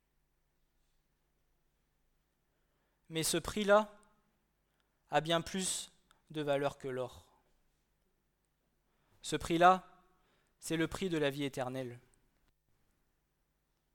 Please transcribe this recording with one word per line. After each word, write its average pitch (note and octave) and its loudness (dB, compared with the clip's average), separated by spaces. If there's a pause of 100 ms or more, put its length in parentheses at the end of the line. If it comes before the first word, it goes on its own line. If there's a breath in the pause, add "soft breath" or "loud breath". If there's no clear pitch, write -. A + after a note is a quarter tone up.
(3000)
Mais D#3+ -4
ce E3 0
prix-là G#3 2 (1120)
a D3+ 4
bien E3 0
plus - -4 (380)
de D#3 -6
valeur C#3+ 0
que C#3+ -10
l'or. B2+ -6 (2000)
Ce - -6
prix-là, F3 4 (720)
c'est D#3+ -6
le D#3+ 0
prix G3 -6
de E3 0
la D3 2
vie C#3+ -4
éternelle. B2+ -6 (1900)